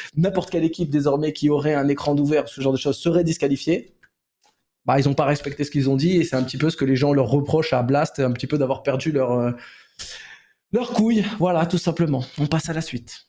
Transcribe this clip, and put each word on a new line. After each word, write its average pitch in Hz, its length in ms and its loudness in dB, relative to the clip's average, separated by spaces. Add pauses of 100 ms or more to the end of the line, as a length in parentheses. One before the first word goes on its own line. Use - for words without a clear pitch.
(160)
n'importe 185 320 0
quelle 165 160 0
équipe 165 240 -2
désormais 147 460 0
qui 147 160 0
aurait 147 240 2
un 139 140 2
écran 143 260 0
d'ouvert, 143 340 2
ce - 140 -10
genre 135 100 2
de 131 60 2
choses, 135 180 -2
serait 170 260 2
disqualifiée, 160 680 -2 (920)
bah, 127 120 4
ils 139 120 4
ont 139 40 0
pas 147 120 2
respecté 143 380 -2
ce 139 60 -8
qu'ils 135 200 0
ont 135 60 2
dit 170 200 2
et 165 80 4
c'est - 120 -2
un 131 60 0
petit 127 140 -6
peu 147 140 0
ce - 60 -4
que 139 100 -2
les 135 100 2
gens 143 160 2
leur 135 160 2
reprochent 147 460 2
à 123 80 2
Blast, 139 360 0
un 127 140 0
petit 120 140 -6
peu 151 100 -2
d'avoir 135 260 -2
perdu 131 300 -2
leur, 131 200 0
euh, 123 180 2 (1200)
leur 240 200 -2
couille. 220 320 2 (160)
Voilà, 170 260 2
tout 175 120 0
simplement. 160 440 0 (160)
On 147 80 0
passe 160 220 -2
à 165 40 -4
la 160 80 -4
suite. - 480 -12